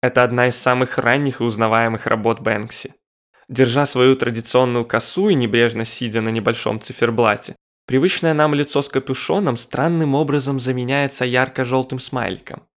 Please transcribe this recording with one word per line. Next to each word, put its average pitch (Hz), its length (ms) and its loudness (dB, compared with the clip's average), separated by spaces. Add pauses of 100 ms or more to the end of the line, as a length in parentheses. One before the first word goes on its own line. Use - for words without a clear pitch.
Это 123 220 2
одна 123 240 2
из 120 80 0
самых 127 420 0
ранних 131 440 0
и - 20 0
узнаваемых 113 640 0
работ 113 320 0
Бэнкси. 113 560 -6 (540)
Держа 127 360 2
свою 131 300 4
традиционную 123 720 0
косу 185 440 0
и 190 60 4
небрежно 117 500 2
сидя 113 360 -4
на 110 80 -2
небольшом 110 520 -2
циферблате, 113 760 0 (320)
привычное 160 440 2
нам 151 220 4
лицо 143 260 0
с 139 80 -6
капюшоном 139 680 -2
странным 147 580 0
образом 139 460 0
заменяется 127 640 -2
ярко-желтым 127 760 0
смайликом. 113 640 -8 (160)